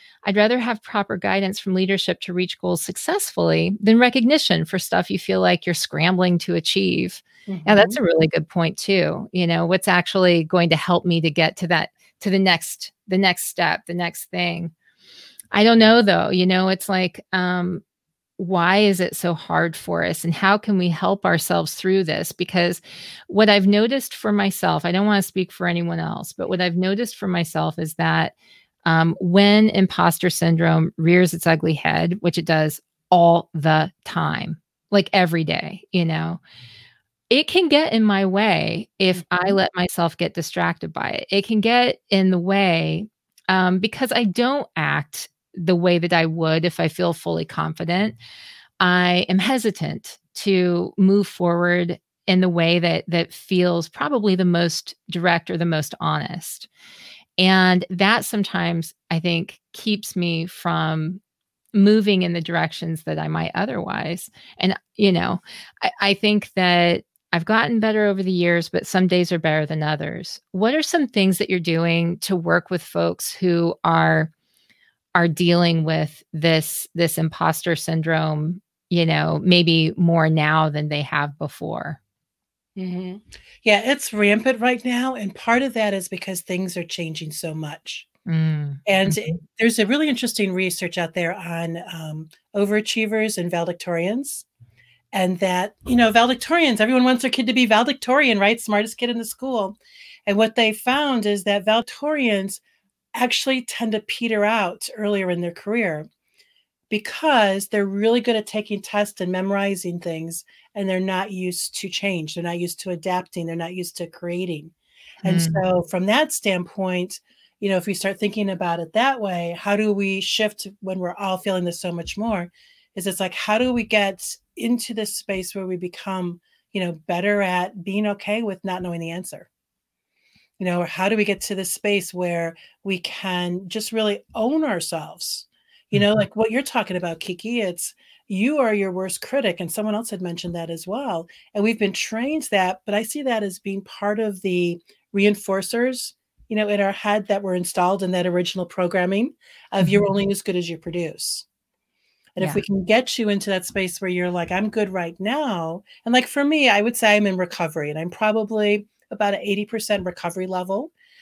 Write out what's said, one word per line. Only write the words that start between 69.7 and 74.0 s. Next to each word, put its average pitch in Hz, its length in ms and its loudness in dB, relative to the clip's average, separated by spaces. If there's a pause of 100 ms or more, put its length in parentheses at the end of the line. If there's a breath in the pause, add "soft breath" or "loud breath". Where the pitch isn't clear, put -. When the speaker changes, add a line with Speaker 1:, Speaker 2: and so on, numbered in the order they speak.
Speaker 1:
others. 151 580 -6 (120)
What 220 220 0
are 311 80 2
some 302 240 0
things 190 320 2
that - 100 -2
you're 180 120 0
doing 170 600 0
to 196 160 -2
work 170 340 0
with 175 120 -2
folks 170 500 -2
who 170 420 2 (100)
are 160 480 4 (800)